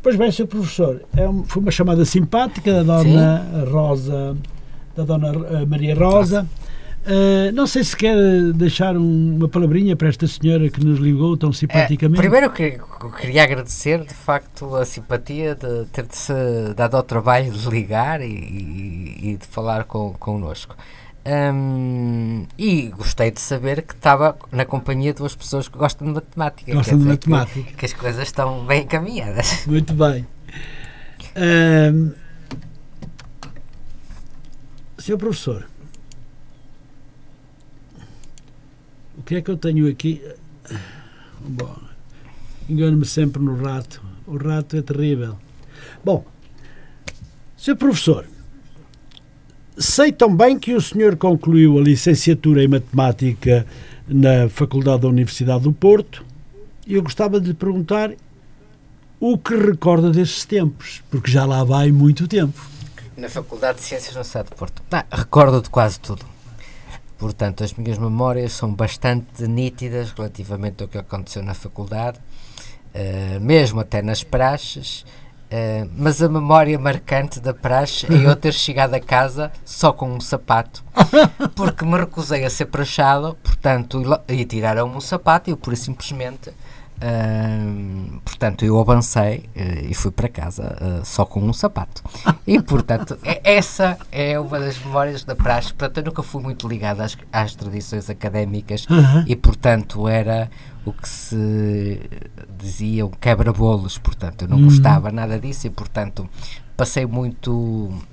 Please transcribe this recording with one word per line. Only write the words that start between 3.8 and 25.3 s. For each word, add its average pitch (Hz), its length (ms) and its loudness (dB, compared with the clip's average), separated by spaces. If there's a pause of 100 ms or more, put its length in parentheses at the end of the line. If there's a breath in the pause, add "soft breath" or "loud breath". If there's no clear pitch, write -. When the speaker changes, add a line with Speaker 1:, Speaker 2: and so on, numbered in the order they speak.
Speaker 1:
da 165 80 -4
Dona, 151 240 0 (340)
eh, 143 40 -2
Maria 151 300 0
Rosa. 190 460 4
Speaker 2:
Rosa. 180 60 -6 (640 loud breath)
Speaker 1:
Eh, 196 440 4
não 277 120 2
sei 262 180 2
se - 120 -2
quer 220 200 2 (380)
deixar 175 420 2
um, 165 420 2
uma 160 120 2
palavrinha 175 460 2
para 156 140 2
esta 156 180 0
senhora 156 420 2
que 139 140 0
nos 151 160 4
ligou 147 360 2
tão 156 140 0
Speaker 2:
É, 139 40 0
Speaker 1:
simpaticamente. 156 680 2
Speaker 2:
primeiro 220 280 6
eu - 40 -2
que-, 151 260 -4 (240)
eu 113 100 -12
queria 131 320 2
agradecer, 139 640 0
de - 80 -18
facto, - 600 -6
a 131 100 0
simpatia 143 720 -6
de 120 360 -6
ter-se - 400 -8 (440)
dado 117 200 0
ao 127 80 2
trabalho 123 480 0
de 110 180 -6
ligar 113 520 -2
e, 127 40 -10
e, 92 1040 -10
e 101 60 -6
de - 100 -16
falar 113 380 -4
com, 104 280 -8
connosco. 98 640 -10 (540 loud breath)
Hum, 127 1160 -2 (120)
e 175 380 0
gostei 113 360 0
de 113 100 -10
saber 135 400 -4
que - 120 -16
estava 143 440 2 (120)
na 123 140 -2
companhia 135 480 -2
de 139 60 -8
duas 139 180 -8